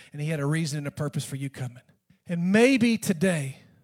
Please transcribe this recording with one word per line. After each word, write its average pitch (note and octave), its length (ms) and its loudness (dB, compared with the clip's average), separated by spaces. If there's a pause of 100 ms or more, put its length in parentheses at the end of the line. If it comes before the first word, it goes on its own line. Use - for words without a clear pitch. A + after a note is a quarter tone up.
(140)
and D3 80 -10
he D3+ 80 -4
had D#3+ 100 -2
a C#3 60 -2
reason D3+ 320 0
and C#3+ 100 -6
a C3+ 40 -6
purpose D3 340 -6
for C#3+ 100 -8
you C3+ 140 -6
coming. B2 320 -10 (460)
And F3 240 -2
maybe A#3 480 6
today, D#3+ 580 -2 (260)